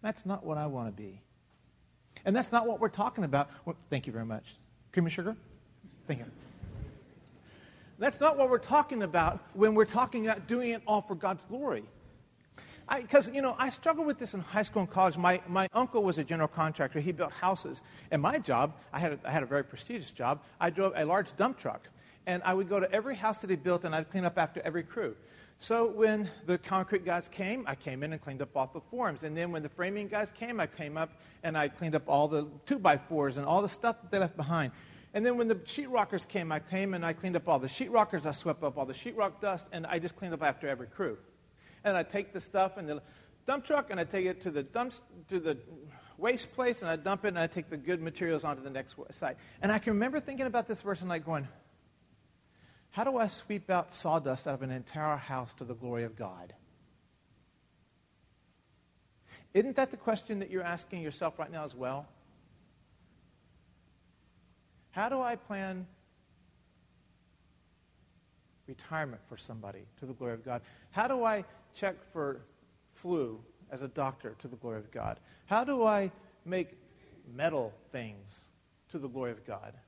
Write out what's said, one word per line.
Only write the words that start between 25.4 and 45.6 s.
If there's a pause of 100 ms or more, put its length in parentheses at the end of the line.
So
when (180)
the
concrete
guys
came,
I
came
in
and
cleaned
up
all
the
forms.
And
then
when
the
framing
guys
came,
I
came
up (320)
and
I
cleaned
up
all
the (160)
two-by-fours
and
all
the
stuff
that
they
left
behind. (400)
And
then
when
the
sheetrockers
came,
I
came
and
I
cleaned
up
all
the
sheetrockers.
I
swept
up
all
the
sheetrock
dust,
and
I
just
cleaned
up
after
every
crew. (680)
And
I
take
the
stuff
in
the (460)
dump
truck,
and
I
take
it
to
the
dump, (360)
to
the (600)